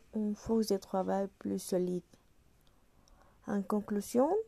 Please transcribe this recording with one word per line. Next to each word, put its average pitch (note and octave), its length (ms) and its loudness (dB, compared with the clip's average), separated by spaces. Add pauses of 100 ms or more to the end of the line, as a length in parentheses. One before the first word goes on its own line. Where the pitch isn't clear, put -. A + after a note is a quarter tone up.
(140)
une G#3 200 -2
force A3+ 340 0
de G3 100 2
travail F#3+ 500 0 (100)
plus G3 200 -2
solide. F3+ 440 0 (1400)
En G3+ 160 -2
conclusion, G#3 680 0 (180)